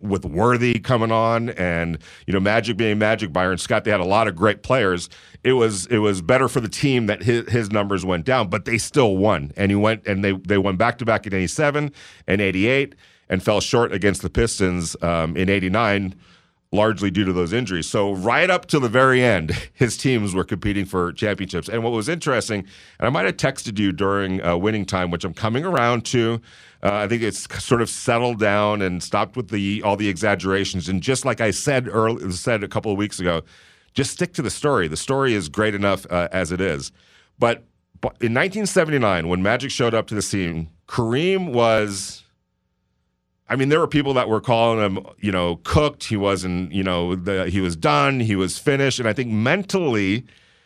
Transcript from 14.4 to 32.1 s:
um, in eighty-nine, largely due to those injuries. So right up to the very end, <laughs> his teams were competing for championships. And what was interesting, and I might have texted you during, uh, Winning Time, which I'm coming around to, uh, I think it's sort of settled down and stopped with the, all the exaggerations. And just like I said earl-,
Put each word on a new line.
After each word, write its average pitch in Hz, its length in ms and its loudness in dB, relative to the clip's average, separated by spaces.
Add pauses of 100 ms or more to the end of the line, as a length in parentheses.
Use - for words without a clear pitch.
um, 82 340 0
in 92 100 0
eighty-nine, 98 680 0 (560)
largely 101 400 2
due 98 120 0
to 92 100 0
those 87 200 0
injuries. 95 340 -4
So 101 260 -2
right 120 360 2
up 180 180 -2
to 156 120 2
the 123 100 0
very 127 340 4
end, 87 280 2
<laughs> - 220 -6
his 120 220 2
teams 107 380 0
were 90 100 0
competing 98 420 -4
for 90 280 -2
championships. 95 560 -4
And 113 140 -4
what 120 100 -2
was 110 160 -2
interesting, 120 560 -2 (340)
and - 60 0
I 117 60 4
might 180 160 0
have 180 100 -4
texted 123 400 -2
you 98 140 2
during, 98 520 0
uh, 87 140 2
Winning 104 280 0
Time, 90 260 -2
which 85 120 -4
I'm 85 120 -6
coming 113 280 -2
around 123 420 0
to, 117 360 0 (420)
uh, 101 100 2
I 104 140 -2
think 113 160 0
it's - 240 -6 (160)
sort 120 180 2
of 107 80 0
settled 120 500 0
down 104 420 2
and 90 200 -2
stopped 107 360 -2
with 110 120 -6
the, 101 340 -2
all 101 120 2
the 104 140 0
exaggerations. 95 800 -2
And 95 120 -2
just 131 240 -2
like 120 160 -2
I 110 80 2
said 127 380 -2
earl-, 110 440 0